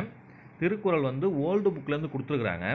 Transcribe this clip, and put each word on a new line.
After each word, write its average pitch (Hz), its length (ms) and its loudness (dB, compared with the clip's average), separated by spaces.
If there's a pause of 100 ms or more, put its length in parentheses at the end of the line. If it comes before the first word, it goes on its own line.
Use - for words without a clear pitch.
(600)
திருக்குறள் 175 500 2
வந்து 143 200 0 (140)
ஓல்டு 196 320 2
புக்ல 143 200 -4
இருந்து 151 180 -4
கொடுத்துருக்குறாங்க. 110 600 0